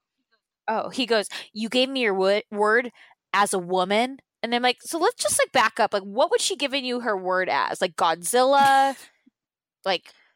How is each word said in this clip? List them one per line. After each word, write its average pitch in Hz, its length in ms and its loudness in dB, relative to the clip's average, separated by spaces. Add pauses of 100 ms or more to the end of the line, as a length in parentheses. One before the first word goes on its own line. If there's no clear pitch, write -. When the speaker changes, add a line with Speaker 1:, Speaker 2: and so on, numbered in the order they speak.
(680)
Speaker 1:
Oh, 214 220 -4
he 233 180 -4
goes, 208 220 0 (240)
"You 220 160 -8
gave 254 200 2
me 269 120 -4
your 214 140 0
wo-, 196 360 2
word 214 400 2 (420)
as 202 220 2
a 196 60 0
woman." 196 580 0 (240)
And 233 100 -4
I'm 240 100 0
like, 247 200 0
"So - 160 -6
let's 381 240 0
just, 605 180 0
like, 539 120 0
back 226 260 0
up. 208 160 2
Like, 202 80 -2
what 202 300 0
would 480 80 0
she - 160 -2
given 269 280 -4
you 247 160 -4
her 233 160 -2
word 185 320 0
as? 127 320 -2
Like, 180 140 -2
Godzilla?" 262 1040 2
Speaker 2:
<laughs> - 60 -20 (760)
Speaker 1:
Like, 185 280 -4 (240)